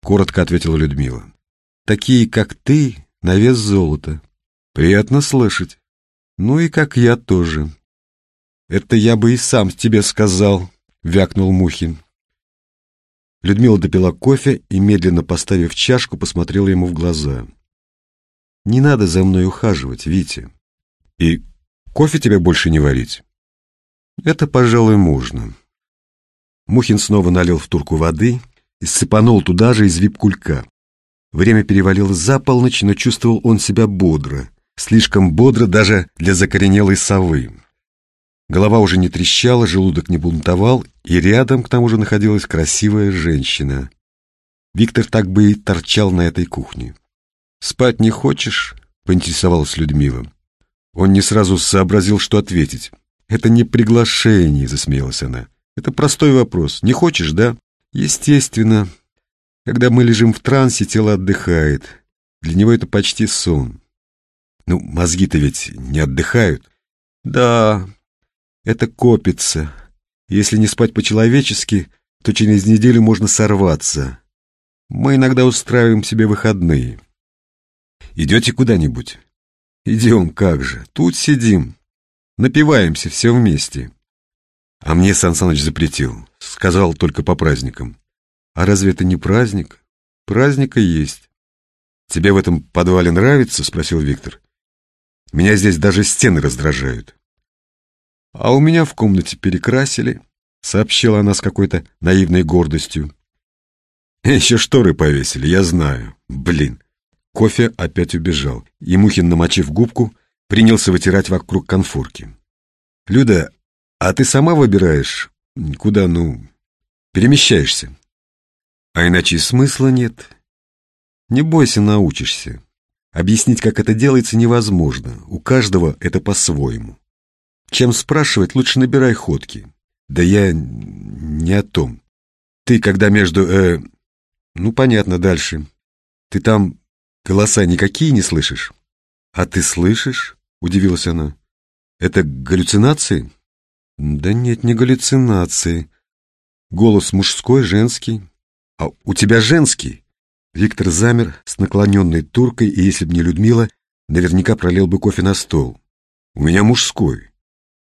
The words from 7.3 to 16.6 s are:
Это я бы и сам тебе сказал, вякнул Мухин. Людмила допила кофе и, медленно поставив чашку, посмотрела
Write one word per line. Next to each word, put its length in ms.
Это 280
я 200
бы 180
и 20
сам 340
тебе 320
сказал, 680
вякнул 500
Мухин. 460
Людмила 360
допила 320
кофе 580
и, 120
медленно 420
поставив 500
чашку, 440
посмотрела 520